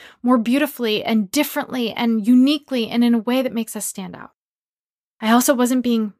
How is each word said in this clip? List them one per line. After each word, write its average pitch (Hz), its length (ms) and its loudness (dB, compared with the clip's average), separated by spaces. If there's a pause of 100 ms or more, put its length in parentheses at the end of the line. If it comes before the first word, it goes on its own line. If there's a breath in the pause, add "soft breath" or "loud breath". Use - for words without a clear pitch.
(220 loud breath)
more 247 160 2
beautifully 233 640 -2
and 214 280 0
differently 285 600 -4
and 226 360 -2
uniquely 254 600 2
and 233 140 0
in 233 120 4
a 233 40 0
way 247 220 -2
that 254 140 -6
makes 226 200 -6
us 208 100 -8
stand 180 300 -12
out. - 180 -20 (840)
I 220 120 0
also 247 240 4
wasn't 247 280 0
being 226 360 -2